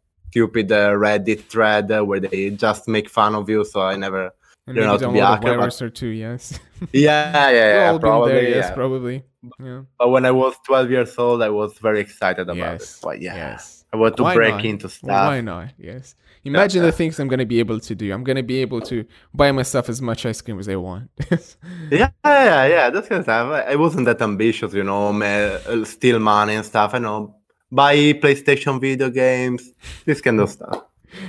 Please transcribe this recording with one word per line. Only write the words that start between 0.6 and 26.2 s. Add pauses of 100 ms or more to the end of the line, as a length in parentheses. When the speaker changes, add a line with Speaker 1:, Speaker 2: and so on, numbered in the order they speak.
Speaker 1:
uh,
Reddit
thread,
uh,
where
they
just
make
fun
of
you.
So
I
never (360)
Speaker 2:
And
Speaker 1:
learned
Speaker 2:
maybe
Speaker 1:
how
to
be
Speaker 2:
download
a
Speaker 1:
a
hacker, (120)
but
Speaker 2:
virus
or
two,
yes. (160)
<laughs>
Speaker 1:
Yeah,
yeah,
Speaker 2:
We've
Speaker 1:
yeah,
Speaker 2:
all
been
Speaker 1:
probably,
Speaker 2:
there,
yes,
Speaker 1:
yeah.
Speaker 2:
probably. (360)
Yeah. (180)
Speaker 1:
But
when
I
was (100)
twelve
years
old,
I
was
very
excited
about
Speaker 2:
Yes.
Speaker 1:
it.
But
yeah,
Speaker 2:
Yes.
Speaker 1:
I
want
to
Speaker 2:
Why
Speaker 1:
break
Speaker 2:
not?
Speaker 1:
into (140)
Speaker 2:
Why
Speaker 1:
stuff.
Speaker 2:
not? (100)
Yes. (280)
Imagine
Speaker 1:
Yeah.
Speaker 2:
the
things
I'm
gonna
be
able
to
do.
I'm
gonna
be
able
to (280)
buy
myself
as
much
ice
cream
as
I
want. (100)
<laughs> (340)
Speaker 1:
Yeah, (160)
yeah,
yeah.
That's
kind
of
stuff.
I,
I
wasn't
that
ambitious,
you
know,
ma-, (120)
uh,
steal
money